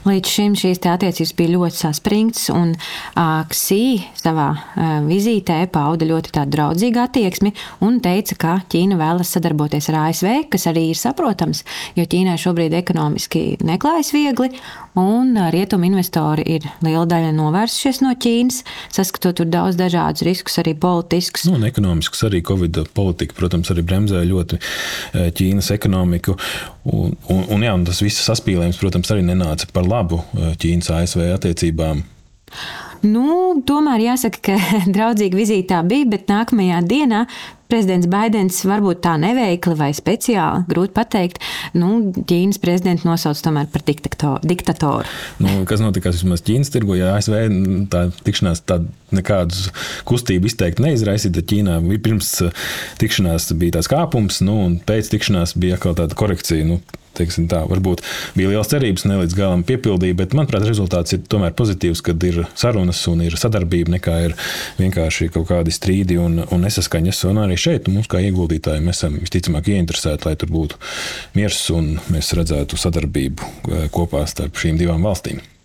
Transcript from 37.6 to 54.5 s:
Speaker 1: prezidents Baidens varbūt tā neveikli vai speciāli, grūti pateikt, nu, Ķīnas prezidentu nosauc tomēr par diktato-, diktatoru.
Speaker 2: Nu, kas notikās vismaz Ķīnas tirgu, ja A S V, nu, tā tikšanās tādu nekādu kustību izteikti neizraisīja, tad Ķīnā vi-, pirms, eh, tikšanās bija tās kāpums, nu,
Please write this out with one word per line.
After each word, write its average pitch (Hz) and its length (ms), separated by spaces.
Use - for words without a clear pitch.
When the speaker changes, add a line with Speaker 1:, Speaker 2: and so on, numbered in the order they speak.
Speaker 1:
prezidents 185 400
Baidens 202 520
varbūt 196 320
tā 170 160
neveikli 180 580
vai 151 220
speciāli, 175 720
grūti 180 240
pateikt, 208 480
nu, 190 380
Ķīnas 185 480
prezidentu 175 480
nosauc 165 340
tomēr 151 300
par - 160
diktato-, 147 560
diktatoru. 160 640
Speaker 2:
Nu, 98 260
kas 107 160
notikās 92 380
vismaz 90 260
Ķīnas 139 240
tirgu, 101 300
ja 95 160
A 104 80
S 107 80
V, 107 180
nu, 95 400
tā 87 140
tikšanās 95 460
tādu 85 240
nekādu 92 640
kustību 104 460
izteikti 95 340
neizraisīja, 104 540
tad 82 100
Ķīnā 98 380
vi-, 104 100
pirms, 110 460
eh, 85 100
tikšanās 87 560
bija 85 220
tās - 100
kāpums, 131 560
nu, 104 220